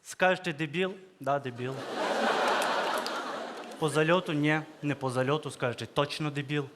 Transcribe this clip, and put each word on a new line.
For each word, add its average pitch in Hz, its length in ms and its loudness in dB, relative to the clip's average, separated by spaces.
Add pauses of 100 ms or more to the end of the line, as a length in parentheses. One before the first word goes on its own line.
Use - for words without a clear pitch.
Скажете, 180 500 2
дебіл? 160 400 -2 (280)
Да, 139 180 2
дебіл. 127 340 -4 (2000)
По 160 100 2
зальоту? 160 440 4
Ні, 151 280 4 (220)
не 143 120 0
по 131 160 -2
зальоту, 131 400 0
скажете, 117 360 -4
точно - 440 0
дебіл. 143 340 -2 (120)